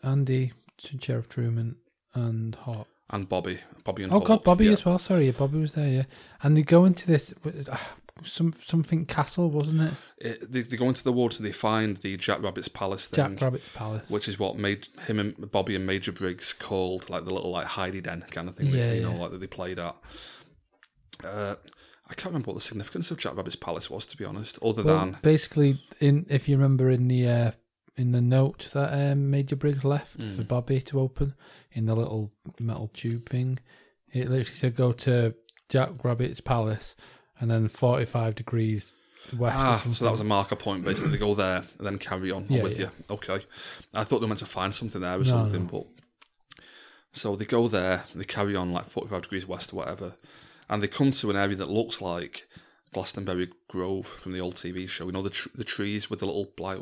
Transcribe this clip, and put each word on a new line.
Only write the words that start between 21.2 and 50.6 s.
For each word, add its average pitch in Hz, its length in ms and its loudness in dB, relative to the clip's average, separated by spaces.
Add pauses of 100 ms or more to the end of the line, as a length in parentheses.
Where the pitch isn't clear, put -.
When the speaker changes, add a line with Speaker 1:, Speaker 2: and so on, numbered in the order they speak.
Speaker 2:
Uh, 101 320 -6 (540)
I - 40 -14
can't - 140 -10
remember 156 200 -4
what 101 80 -6
the - 60 -6
significance 113 500 -6
of 165 60 -8
Jack - 180 -6
Rabbit's 92 200 -6
palace - 340 -6
was, 92 180 -8
to - 100 -14
be 101 80 -8
honest, 101 380 -8
other 110 200 0
Speaker 1:
Well, 120 160 6
Speaker 2:
than 95 220 -2
Speaker 1:
basically, 147 600 4 (180)
in, 147 300 6
if 139 180 2
you 143 100 6
remember 135 320 6
in 123 180 4
the, 123 200 4
uh, 120 240 4 (460)
in 123 160 2
the 123 80 4
note 131 520 4
that, 139 380 2
um, 143 180 2
Major 139 260 2
Briggs 139 280 0
left 143 360 0
Speaker 2:
Mm. 107 160 -6
Speaker 1:
for 113 80 -4
Bobby 127 380 0
to 139 180 -2
open 135 360 0 (380)
in 113 120 -2
the 113 100 2
little 110 360 -2 (280)
metal 113 280 -4
tube 117 420 -6
thing, 127 300 -2 (520)
it 127 180 -2
literally 127 280 0
said, 123 180 0
"Go 123 180 2
to 120 400 2 (360)
Jack 135 340 0
Rabbit's 120 380 -2
palace 110 540 -2 (440)
and 117 120 0
then 113 180 4
forty-five 120 680 2
degrees 110 560 -2 (460)
west," 117 180 2
or 131 40 2
Speaker 2:
Ah, 127 240 6
so 120 60 -2
that 117 60 0
Speaker 1:
something. 117 160 4
Speaker 2:
was 107 100 0
a 104 40 0
marker 101 300 2
point, 98 280 -4
basically. 98 280 0
They 143 60 2
go 104 180 2
there 92 280 2 (140)
and 101 100 -10
then 98 100 -4
carry 95 340 -6
on. 95 180 -4
I'm 135 80 4
Speaker 1:
Yeah, 110 60 2
Speaker 2:
with 101 160 -2
Speaker 1:
yeah. 95 80 -2
Speaker 2:
you. - 280 -10
Okay. 98 240 -4 (540)
I 110 100 -2
thought 113 160 2
they 113 60 0
were 107 40 0
meant 101 100 -2
to 101 60 -8
find 95 280 -4
something 101 280 -6
there 90 140 -4
or 95 40 -2
Speaker 1:
No, 135 40 2
Speaker 2:
something, 107 440 2
Speaker 1:
no. - 20 -8
Speaker 2:
but - 180 -8 (1300)
so 101 220 -4
they 104 100 -6
go 117 220 4
there, 92 380 0 (100)
they 92 100 -8
carry 101 300 -2
on, 90 180 -2
like, - 160 -6
forty-five 101 340 -6
degrees 92 240 -8
west 87 260 -8
or 95 40 -8
whatever, 90 380 -8 (540)